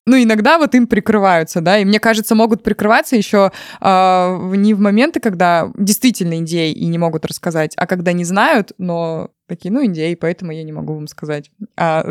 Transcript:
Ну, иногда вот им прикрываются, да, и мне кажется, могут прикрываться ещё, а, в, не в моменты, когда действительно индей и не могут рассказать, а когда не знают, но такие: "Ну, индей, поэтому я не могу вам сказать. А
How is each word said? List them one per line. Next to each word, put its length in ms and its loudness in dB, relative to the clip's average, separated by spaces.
Ну, 160 6
иногда 360 4
вот 180 2
им 120 4
прикрываются, 760 2
да, 180 2
и 60 2
мне 140 2
кажется, 360 2
могут 260 2
прикрываться 540 0
ещё, 360 2
а, 560 2
в, 200 -4
не 180 4
в 80 0
моменты, 400 2
когда 560 0
действительно 560 0
индей 400 -2
и 140 -6
не 100 -2
могут 280 -2
рассказать, 520 -4
а 100 -4
когда 240 -2
не 140 -2
знают, 520 0
но 520 -6
такие: 240 -10
"Ну, 100 -2
индей, 360 -2
поэтому 340 -6
я 120 -12
не 100 -12
могу 200 -8
вам 140 -10
сказать. 440 -10
А 340 0